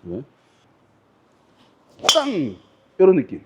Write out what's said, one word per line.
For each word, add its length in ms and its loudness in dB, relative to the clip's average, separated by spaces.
네. 180 -12
땅! 420 -2
요런 160 6
느낌. 300 -6